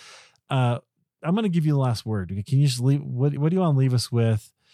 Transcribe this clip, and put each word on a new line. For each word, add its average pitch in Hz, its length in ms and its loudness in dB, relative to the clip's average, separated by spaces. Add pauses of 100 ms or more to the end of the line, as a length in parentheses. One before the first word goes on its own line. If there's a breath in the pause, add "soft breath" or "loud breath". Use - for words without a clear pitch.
(500 loud breath)
Uh, 123 300 0 (440)
I'm 170 120 0
gonna 220 140 0
give 165 180 0
you 147 60 2
the 139 60 2
last 123 240 -2
word. 101 260 -4 (180)
Can 135 100 0
you 143 80 4
just 123 140 0
leave, 139 240 0
what, 139 340 -2
what 147 120 0
do 180 60 0
you 185 60 2
wanna 151 160 2
leave 131 160 2
us 120 180 -2
with, 113 400 0 (220 soft breath)